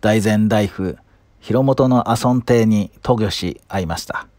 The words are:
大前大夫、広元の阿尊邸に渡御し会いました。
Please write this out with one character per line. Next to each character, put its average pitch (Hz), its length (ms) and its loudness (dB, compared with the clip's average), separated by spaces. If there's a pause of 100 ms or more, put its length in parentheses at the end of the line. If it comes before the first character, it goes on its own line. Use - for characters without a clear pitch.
大 107 200 0
前 107 260 2
大 107 180 2
夫、 95 300 -6 (440)
広 127 240 0
元 135 240 2
の 123 220 2
阿 120 60 2
尊 123 260 0
邸 117 240 2
に 104 240 0 (120)
渡 127 120 2
御 110 160 -2
し - 380 -8
会 98 160 -4
い - 20 -6
ま 80 100 -6
し - 80 -12
た。 - 240 -10 (100)